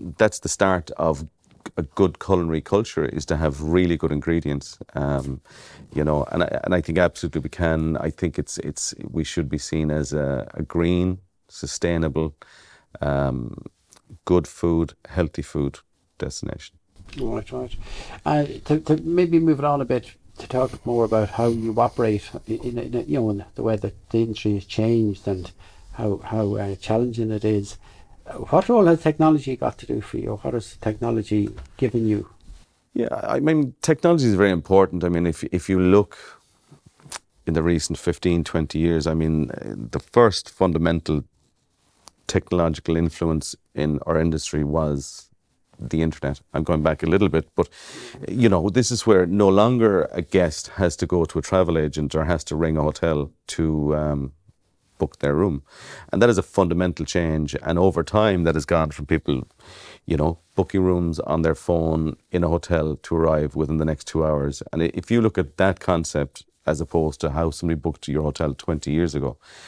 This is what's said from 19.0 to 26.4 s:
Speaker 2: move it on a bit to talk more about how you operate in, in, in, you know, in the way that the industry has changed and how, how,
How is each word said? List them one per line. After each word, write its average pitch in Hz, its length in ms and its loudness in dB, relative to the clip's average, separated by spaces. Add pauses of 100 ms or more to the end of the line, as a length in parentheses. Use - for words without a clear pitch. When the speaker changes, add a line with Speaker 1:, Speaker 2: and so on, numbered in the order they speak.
Speaker 2:
move 156 200 4
it 147 60 -2
on 143 160 2
a 127 40 -2
bit 123 260 -2 (280)
to - 80 -16
talk 127 380 -2
more 117 200 2
about 107 240 2
how 117 180 0
you 113 320 0
operate 113 500 2 (160)
in, 120 320 -6
in, - 0 -
in, 120 300 -4
you 147 120 0
know, 110 100 0
in 101 160 -4 (100)
the - 80 -6
way 110 140 0
that - 320 -8
the 117 120 2
industry 107 340 0
has 98 100 -4
changed 110 600 0
and 92 240 -4 (420)
how, 110 300 -2
how, 107 320 -2